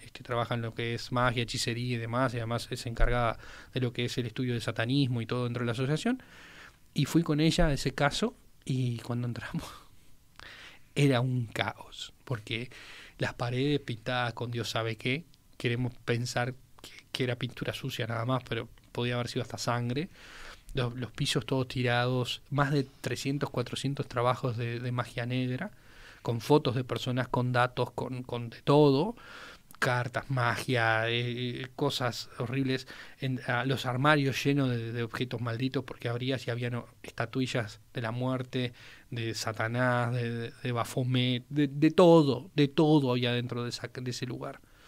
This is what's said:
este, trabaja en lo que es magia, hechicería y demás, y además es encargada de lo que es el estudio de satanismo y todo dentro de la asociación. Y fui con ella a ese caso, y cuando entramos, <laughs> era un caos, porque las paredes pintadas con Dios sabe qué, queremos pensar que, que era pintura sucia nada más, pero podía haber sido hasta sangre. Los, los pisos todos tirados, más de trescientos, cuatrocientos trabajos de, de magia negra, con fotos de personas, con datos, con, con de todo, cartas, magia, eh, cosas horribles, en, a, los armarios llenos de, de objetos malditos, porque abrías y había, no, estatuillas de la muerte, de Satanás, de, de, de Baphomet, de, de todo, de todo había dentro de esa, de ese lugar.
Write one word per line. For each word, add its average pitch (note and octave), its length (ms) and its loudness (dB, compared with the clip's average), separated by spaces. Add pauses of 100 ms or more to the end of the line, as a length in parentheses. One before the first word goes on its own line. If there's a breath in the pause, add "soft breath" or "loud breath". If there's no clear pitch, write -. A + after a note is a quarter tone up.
este, - 180 -16
trabaja A#2 320 -2
en A#2 80 -2
lo A2+ 120 -6
que A#2 200 -4
es - 160 -8
magia, B2 320 2
hechicería A#2+ 540 -2
y - 20 -4
demás, A#2 360 0
y - 20 -6
además A#2 340 -2
es - 160 -6
encargada A#2+ 520 2 (360 loud breath)
de C3 60 -2
lo B2 120 2
que B2 120 -2
es A#2 140 -4
el A#2+ 80 -2
estudio B2 280 -2
de A#2 60 -2
satanismo A#2+ 640 0
y A2 40 -4
todo B2 180 -2
dentro A#2+ 180 -2
de A#2+ 40 0
la A#2 60 2
asociación. D#3 500 0 (720 loud breath)
Y D3 120 2
fui E3 180 4
con D3+ 160 2
ella D#3+ 280 6
a D3 40 2
ese C3+ 200 -2
caso, D3 440 0 (280)
y B2+ 340 0
cuando A#2+ 280 -4
entramos, - 380 -6
<laughs> - 1300 -20
era C3+ 260 4
un B2+ 260 0
caos, - 680 -6 (120)
porque A2 460 -6 (480 loud breath)
las - 160 -4
paredes C3 460 0
pintadas B2 540 -2
con A#2+ 160 -4
Dios A#2 200 -4
sabe A2+ 260 -2
qué, C3+ 280 -2 (320)
queremos B2 380 0 (100)
pensar B2 480 0 (300)
que, - 80 -18 (220 loud breath)
que C3+ 120 -2
era B2 120 -2
pintura - 360 -6
sucia B2 340 -6
nada A2+ 200 -4
más, B2+ 200 0
pero A#2 220 -6 (240)
podía B2 220 -2
haber A#2+ 140 -2
sido B2+ 140 -4
hasta - 160 -10
sangre. B2 520 -2 (640 loud breath)
Los, B2 200 0
los B2 160 -6
pisos - 360 -2
todos C3 220 0
tirados, B2 840 0
más C#3+ 200 2
de C#3+ 140 4 (160)
trescientos, C#3 480 -2
cuatrocientos - 600 -4
trabajos A#2+ 500 0
de, A#2+ 200 -4
de B2 140 -4
magia B2 320 -4
negra, B2+ 460 -2 (500 loud breath)
con A#2 220 -2
fotos D3 320 4
de B2+ 100 0
personas, B2 440 -2
con B2 240 2
datos, B2 400 2
con, B2+ 300 -6
con A#2+ 280 -8
de - 100 -16
todo, D3 560 6 (640 loud breath)
cartas, B2 500 0
magia, A#2 800 2
eh, A#2+ 680 -2
cosas B2+ 520 -2 (100)
horribles, C3 480 -2 (340 loud breath)
en, C3 260 -2
a, B2 180 2
los C3+ 220 0
armarios C3+ 580 4
llenos C#3+ 240 4
de, A2+ 240 -2
de A#2+ 100 -2
objetos B2 380 -4
malditos, B2 440 -2
porque - 260 -6
abrías B2 360 -2
y - 40 -2
había, A#2+ 180 -2
no, A#2 180 -6 (160)
estatuillas C3 760 -4 (140)
de C3 80 -6
la A2+ 80 -2
muerte, B2+ 640 -2 (360 loud breath)
de A2+ 240 -4
Satanás, A#2+ 760 0
de, A#2+ 180 0
de, A#2 220 -6 (100)
de B2+ 100 -2
Baphomet, B2 760 0
de, D3 200 2
de D3 220 4
todo, D#3+ 640 8
de C#3+ 140 4
todo D3+ 440 6
había B2 200 2
dentro A#2+ 300 -2
de A#2+ 80 -4
esa, - 180 -8
de B2+ 220 -8
ese A#2+ 160 -6
lugar. C3+ 340 -8 (280 loud breath)